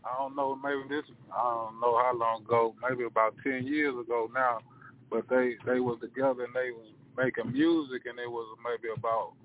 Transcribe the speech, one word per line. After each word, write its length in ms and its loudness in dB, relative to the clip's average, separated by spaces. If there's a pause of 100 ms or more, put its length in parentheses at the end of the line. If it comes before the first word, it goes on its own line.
I 140 -6
don't 180 -6
know, 200 0
maybe 320 -2
this, 160 -2 (280)
I 100 0
don't 380 -2
know 160 4
how 220 6
long 260 0
ago, 360 4
maybe 240 -2
about 380 4
ten 240 -2
years 320 0
ago 360 -2
now. 240 2 (520)
But 180 -2
they, 260 4 (120)
they 140 2
was 200 0
together 440 -2
and 100 -12
they 160 -2
was 220 -14 (260)
making 340 0
music, 540 2
and 120 -12
it 120 -8
was 160 -6 (180)
maybe 320 -4
about 360 -2 (120)